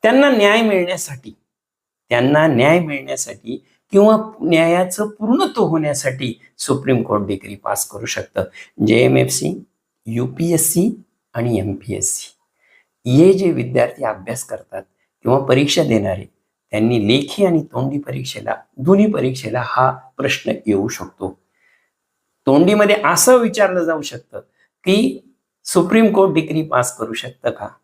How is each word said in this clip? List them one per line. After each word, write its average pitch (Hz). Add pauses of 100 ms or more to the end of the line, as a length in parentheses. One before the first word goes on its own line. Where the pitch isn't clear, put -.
त्यांना 262
न्याय 214
मिळण्यासाठी, 175 (720)
त्यांना 139
न्याय 147
मिळण्यासाठी 135 (280)
किंवा 208 (240)
न्यायाचं 170
पूर्णत्व 226
होण्यासाठी 139 (180)
सुप्रीम 135
कोर्ट 104
डिक्री 101
पास -
करू 104
शकतं. - (420)
जेएमएफसी, 127 (420)
यूपीएससी 156 (320)
आणि 117
एमपीएससी 101 (800)
हे 180
जे 185
विद्यार्थी 123
अभ्यास 107
करतात - (400)
किंवा 123
परीक्षा 135
देणारे, 101 (460)
त्यांनी 107
लेखी 143
आणि 165
तोंडी 135
परीक्षेला, 131 (220)
दोन्ही 196
परीक्षेला 127
हा 131
प्रश्न - (140)
येऊ 104
शकतो. 95 (1040)
तोंडीमध्ये 202
असं 180
विचारलं 202
जाऊ 160
शकतं - (440)
की, 208 (460)
"सुप्रीम 208
कोर्ट 190
डिक्री 156
पास 131
करू 113
शकतं 123
का?" 104 (160)